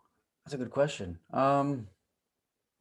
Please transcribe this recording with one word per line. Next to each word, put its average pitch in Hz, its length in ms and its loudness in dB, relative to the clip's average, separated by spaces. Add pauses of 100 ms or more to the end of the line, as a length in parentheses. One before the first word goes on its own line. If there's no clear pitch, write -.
(460)
that's 139 80 -14
a 143 40 -6
good 123 140 -6
question. 113 480 -2 (140)
Um, 139 540 2 (920)